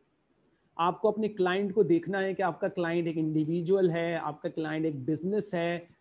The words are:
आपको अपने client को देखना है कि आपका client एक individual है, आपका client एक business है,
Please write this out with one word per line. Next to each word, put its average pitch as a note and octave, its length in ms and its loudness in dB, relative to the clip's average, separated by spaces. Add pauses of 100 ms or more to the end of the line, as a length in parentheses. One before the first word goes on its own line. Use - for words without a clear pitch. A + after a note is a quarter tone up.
(800)
आपको F3+ 320 2
अपने G#3+ 160 -2
client F#3+ 460 0
को G#3+ 100 4
देखना E3+ 360 2
है F#3+ 140 -2
कि G3 100 -2
आपका F3 240 -2
client E3+ 400 -2
एक E3 100 -4
individual E3 720 2
है, E3 280 0
आपका D3+ 320 -6
client D#3 360 -2
एक C#3 200 -2
business F#3 480 -2
है, E3+ 340 -2 (140)